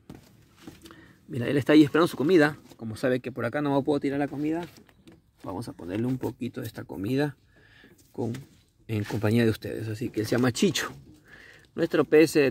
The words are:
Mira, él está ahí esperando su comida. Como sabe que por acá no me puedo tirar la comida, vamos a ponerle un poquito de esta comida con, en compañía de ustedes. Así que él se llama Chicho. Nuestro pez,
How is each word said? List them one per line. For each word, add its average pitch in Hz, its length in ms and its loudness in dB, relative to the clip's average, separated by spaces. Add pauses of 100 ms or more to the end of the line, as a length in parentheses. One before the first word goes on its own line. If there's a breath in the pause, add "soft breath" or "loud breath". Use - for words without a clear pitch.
(1300 loud breath)
Mira, 131 200 -4
él 139 100 2
está 147 160 -4
ahí 151 100 10
esperando 156 240 2
su - 100 -8
comida. 151 400 4 (200)
Como 113 180 -10
sabe 127 260 0
que 120 100 -12
por 117 140 -6
acá 147 160 -4
no 143 140 0
me 139 80 2
puedo 143 160 0
tirar 139 200 -4
la 143 80 -2
comida, 151 400 -4 (760)
vamos 95 260 -8
a - 40 -12
ponerle 92 320 -4
un 127 120 -2
poquito 120 440 -8
de 113 60 -8
esta 110 160 -12
comida 131 540 -4 (760 soft breath)
con, 113 220 -6 (540)
en 107 180 -4
compañía 113 400 2
de 110 40 4
ustedes. 110 380 -6
Así 110 220 -6
que - 100 -8
él 110 80 -2
se 123 80 0
llama 123 160 4
Chicho. - 400 0 (840 loud breath)
Nuestro 160 300 2
pez, 156 300 6 (160)